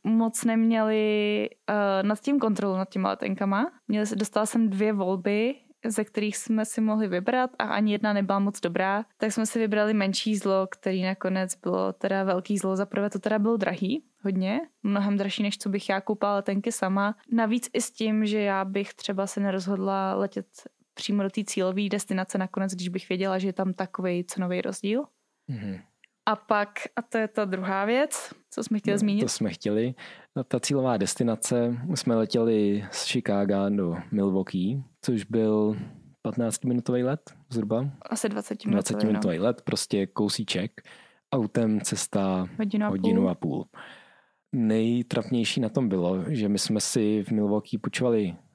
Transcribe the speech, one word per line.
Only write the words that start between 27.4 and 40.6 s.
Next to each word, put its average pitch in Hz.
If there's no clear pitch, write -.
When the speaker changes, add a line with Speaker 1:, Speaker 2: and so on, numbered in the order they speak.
Speaker 1:
druhá 190
věc, 262
co -
jsme 214
chtěli 202
Speaker 2:
No, 208
Speaker 1:
zmínit. 208
Speaker 2:
to 120
jsme 107
chtěli. 110
No, 131
ta -
cílová 131
destinace, 120
my 175
jsme 120
letěli 107
z -
Chicaga 101
do 92
Milwaukee, 98
což 110
byl 107
patnáctiminutový 123
let 135
zhruba. 117
Speaker 1:
Asi -
dvacetiminutový, 208
Speaker 2:
Dvacetiminutový 208
Speaker 1:
no. 95
Speaker 2:
let, 120
prostě -
kousíček. 104